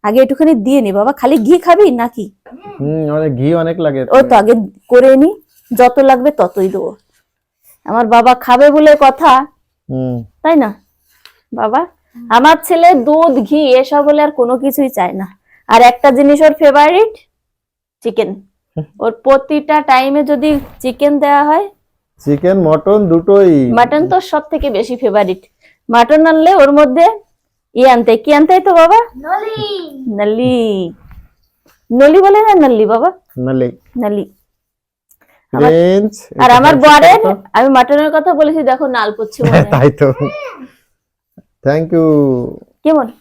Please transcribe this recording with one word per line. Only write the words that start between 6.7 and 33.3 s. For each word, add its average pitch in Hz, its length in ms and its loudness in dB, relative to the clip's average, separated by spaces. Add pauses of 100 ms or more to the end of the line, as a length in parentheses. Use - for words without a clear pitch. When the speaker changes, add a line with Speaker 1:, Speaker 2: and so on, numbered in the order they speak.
Speaker 1:
আমার 233 220 -2
বাবা 233 260 4
খাবে 254 380 2
বলে 302 280 4
কথা, 269 480 2 (420)
Speaker 2:
হুম। 127 340 -8 (180)
Speaker 1:
তাই 320 140 0
না 226 180 -2 (800)
বাবা? 233 280 -4 (480)
আমার 262 340 4
ছেলে 339 300 2
দুধ, 294 460 0
ঘি 294 220 -2 (120)
এসব 269 320 0
হলে 294 160 2
আর 294 100 0
কোনো 254 260 -4
কিছুই 269 320 -4
চায় 180 240 -6
না। 190 140 -10 (400)
আর 226 140 2
একটা 247 300 2
জিনিস 285 300 2
ওর 311 120 4
ফেভারিট, 320 600 2 (920)
চিকেন। 180 260 -4 (680)
ওর 226 120 -4
প্রতিটা 294 680 -2
টাইমে 277 420 -2
যদি 294 360 -2 (200)
চিকেন 285 400 -2
দেয়া 285 240 0
হয়, 330 260 -2 (520)
Speaker 2:
চিকেন, 170 400 -2
মটন 165 460 0
দুটোই। 170 640 2
Speaker 1:
মাটন 247 360 0
তো 370 120 -2
সব 302 300 -6
থেকে 285 200 -6
বেশি 233 260 -6
ফেভারিট। 208 460 -4 (480)
মাটন 240 360 2
আনলে 320 300 2
ওর 285 160 4
মধ্যে 294 340 2 (680)
ই 247 100 2
আনতে, 233 320 2
কি 294 160 -2
আনতে 320 260 2
তো 381 140 0
বাবা? 339 260 4 (160)
Speaker 3:
নলি। 415 520 -8 (420)
Speaker 1:
নলি। 226 500 -2 (1300)
নলি 285 320 4
বলে 403 200 4
না 381 260 2
নলি 220 180 0
বাবা? 233 260 -2 (260)